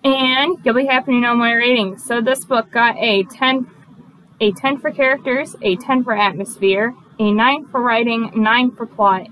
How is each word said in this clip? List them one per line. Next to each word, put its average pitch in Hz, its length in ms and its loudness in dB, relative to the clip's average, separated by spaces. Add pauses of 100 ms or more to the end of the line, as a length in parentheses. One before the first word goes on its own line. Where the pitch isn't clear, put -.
And 269 600 0
you'll 233 100 0
be 269 140 0
happy 262 240 0
to 247 80 4
know 240 160 2
my 233 160 2
ratings. 233 520 0
So 240 180 -4
this 262 220 -2
book 240 280 -2
got 233 260 0
a 202 280 0
ten, 254 440 -2 (720)
a 202 140 2
ten 277 260 -4
for 302 100 -4
characters, 277 720 -2
a 180 140 0
ten 254 280 0
for 233 140 -2
atmosphere, 196 800 0 (240)
a 208 120 2
nine 262 360 0
for 247 140 -4
writing, 233 520 0
nine 233 380 2
for 226 160 -10
plot, 196 440 0